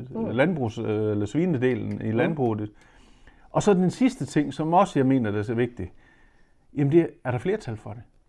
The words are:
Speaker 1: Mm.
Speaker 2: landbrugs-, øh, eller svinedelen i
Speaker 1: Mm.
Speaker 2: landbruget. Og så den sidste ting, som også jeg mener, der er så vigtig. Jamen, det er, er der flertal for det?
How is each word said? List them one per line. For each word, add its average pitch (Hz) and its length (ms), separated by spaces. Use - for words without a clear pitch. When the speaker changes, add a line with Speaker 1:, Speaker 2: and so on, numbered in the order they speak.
Speaker 1:
Mm. 226 200
Speaker 2:
landbrugs-, 131 480
øh, 107 320
eller 104 160
svinedelen 123 760
i 110 80
Speaker 1:
Mm. 110 60
Speaker 2:
landbruget. 113 540
Og - 120
så 202 120
den 180 160
sidste - 360
ting, 143 280
som 160 200
også 190 240
jeg 131 80
mener, 127 240
der 104 80
er 104 40
så 113 120
vigtig. 117 380
Jamen, 143 160
det 170 80
er, 165 60
er 131 60
der 120 80
flertal 185 380
for 104 160
det? 113 100